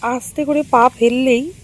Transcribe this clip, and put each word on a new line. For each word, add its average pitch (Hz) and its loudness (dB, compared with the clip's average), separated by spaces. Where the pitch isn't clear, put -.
আস্তে - -8
করে 294 0
পা 240 4
ফেললেই 247 2